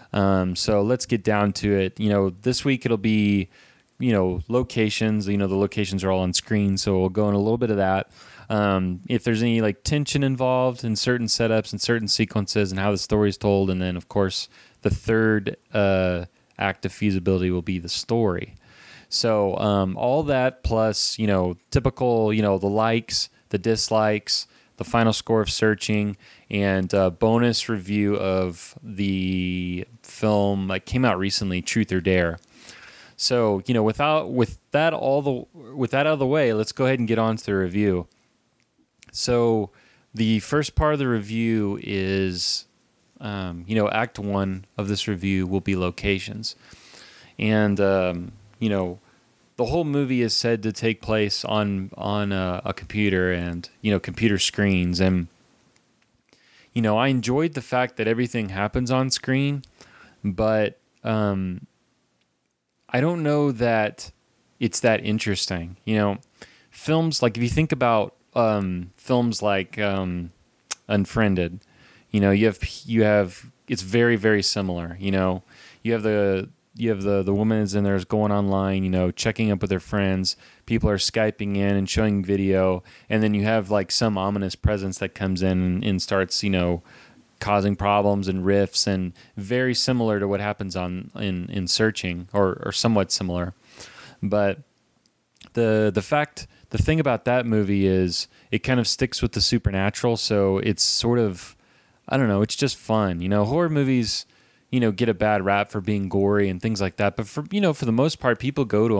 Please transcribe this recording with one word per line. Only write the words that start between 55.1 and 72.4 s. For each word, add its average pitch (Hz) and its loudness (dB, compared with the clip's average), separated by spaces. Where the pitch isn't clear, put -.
you 120 -2
know, 107 2
I 127 2
enjoyed 135 0
the 139 -6
fact 123 -2
that 110 0
everything 117 -2
happens 110 -2
on 131 0
screen, 139 -2
but, 107 0
um, 101 -2
I 127 0
don't 170 0
know 147 2
that 113 0
it's - 0
that 113 2
interesting. 95 -2
You 110 0
know, 101 0
films, 160 0
like, 113 2
if 120 -2
you 120 0
think 156 2
about, 117 2
um, 95 0
films 120 0
like, 101 -2
um, 92 -2
Unfriended, 98 0
you 104 0
know, 98 4
you 101 4